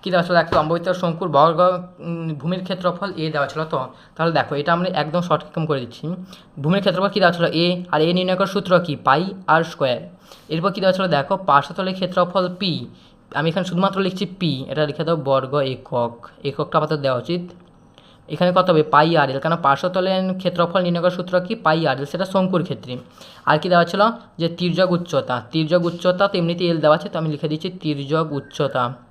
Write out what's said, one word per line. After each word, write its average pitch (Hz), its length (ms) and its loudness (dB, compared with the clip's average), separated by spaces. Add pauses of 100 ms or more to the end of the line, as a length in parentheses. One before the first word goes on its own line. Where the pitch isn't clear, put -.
কী 196 100 -6
দেওয়া 175 140 4
ছিল? 175 180 2
একটা 160 180 0
অম্ববৃত্ত 170 260 0 (140)
শঙ্কুর 170 340 -2
বর্গ, 160 240 6 (460)
উম, 165 220 -6 (120)
ভূমির 180 260 -2
ক্ষেত্রফল 180 440 -4 (120)
এ - 20 -2 (100)
দেওয়া 143 180 0
ছিল। 156 80 -6 (120)
তো 151 60 -2 (360)
তাহলে 165 240 0
দেখো 131 220 0
এটা 147 160 -2
আমরা 175 120 0 (140)
একদম 156 260 -2
শর্ট 151 200 0
রকম - 200 -6
করে 143 160 0
দিচ্ছি। - 200 -16 (580)
ভূমির 180 220 2
ক্ষেত্রফল 190 300 0
কী 214 80 0
দেওয়া 175 140 6
ছিল? 170 100 2 (180)
এ। - 20 4 (260)
আর 151 140 2
এ - 100 2
নির্ণয় 185 240 0
করার 190 140 0
সূত্র 196 180 0 (140)
কি? 147 80 -2 (120)
পাই 135 160 4 (320)
আর 165 80 4 (100)
স্কয়ার। 127 280 -2 (520)
এরপর 165 220 0
কী - 80 -6
দেওয়া 185 140 4
ছিল? 190 80 -2 (120)
দেখো 139 180 0 (140)
পার্শ্বতলের 180 500 2
ক্ষেত্রফল 180 460 0 (160)
পি। 190 120 -2 (680)
আমি 147 120 0
এখানে 180 200 -2
শুধুমাত্র 190 360 0
লিখছি 185 180 -4 (160)
পি, 165 120 0 (180)
এটা 151 200 -2
লিখে 156 160 -4
দাও 165 100 0 (120)
বর্গ 135 240 0 (220)
একক, 120 400 -4 (340)
এককটা 139 300 -4
আপাতত 151 260 0
দেওয়া 131 180 0
উচিত। 175 200 -4 (920)
এখানে 180 240 2
কত 185 120 4
হবে? 156 120 6 (120)
পাই 151 140 8 (120)
আর 139 120 2
এল, 135 120 -4
কারণ - 120 0 (100)
পার্শ্বতলের 185 560 0 (180)
ক্ষেত্রফল 180 460 0
নির্ণয় 170 180 0
করার 180 140 2
সূত্র 180 160 -6 (120)
কি? 202 60 -4 (140)
পাই 160 120 4 (120)
আর 131 80 0
এল, 139 140 -4
সেটা 185 220 -4
শঙ্কুর 185 340 2
ক্ষেত্রে। 123 240 -8 (580)
আর 151 120 4
কি 185 100 -4
দেওয়া 175 180 6
ছিল? 185 120 2 (380)
যে 165 60 0 (120)
তির্যক 175 380 2
উচ্চতা, 139 400 -2 (160)
তির্যক 165 360 2
উচ্চতা 180 420 0
তো 202 100 -14
এমনিতে 175 300 0
এল 165 140 0
দেওয়া 151 140 6
আছে, 202 140 -8
তো - 80 -4
আমি 160 140 -2
লিখে 147 180 -4
দিচ্ছি 156 160 -6 (140)
তির্যক 151 440 -2 (120)
উচ্চতা। 135 460 -2 (260)